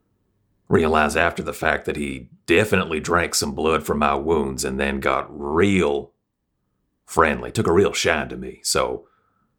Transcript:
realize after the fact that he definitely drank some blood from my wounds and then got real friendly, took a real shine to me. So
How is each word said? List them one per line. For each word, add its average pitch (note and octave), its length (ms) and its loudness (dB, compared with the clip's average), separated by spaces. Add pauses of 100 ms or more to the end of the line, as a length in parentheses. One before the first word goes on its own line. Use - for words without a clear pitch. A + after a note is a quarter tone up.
(680)
realize D#2 460 2
after E2+ 280 0
the D2 100 -8
fact D2+ 320 -2
that D2 100 -4
he C2+ 340 -8 (160)
definitely F2+ 540 2
drank E2+ 360 0
some D2 180 -2
blood D#2 300 0
from D2+ 160 -2
my C#2+ 160 2
wounds C#2 500 -2
and C2 140 -4
then C#2 200 -2
got C#2 300 -2
real D2+ 840 0 (920)
friendly, C2 460 2
took A2 160 0
a E2+ 40 4
real F#2 220 4
shine D#2 360 0
to - 80 -12
me. B1+ 260 -14
So - 440 -2 (520)